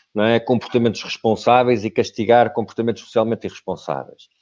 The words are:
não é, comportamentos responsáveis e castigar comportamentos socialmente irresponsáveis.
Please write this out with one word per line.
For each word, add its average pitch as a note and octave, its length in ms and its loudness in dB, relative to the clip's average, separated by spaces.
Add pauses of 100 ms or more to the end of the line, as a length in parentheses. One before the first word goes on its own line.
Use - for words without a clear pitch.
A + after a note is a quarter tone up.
(140)
não G#2+ 100 -2
é, A2+ 160 2
comportamentos A#2 640 -2
responsáveis A#2 800 0
e A2 40 -4
castigar A2+ 640 2
comportamentos A2+ 500 -6
socialmente A2 440 -2
irresponsáveis. - 760 -10 (180)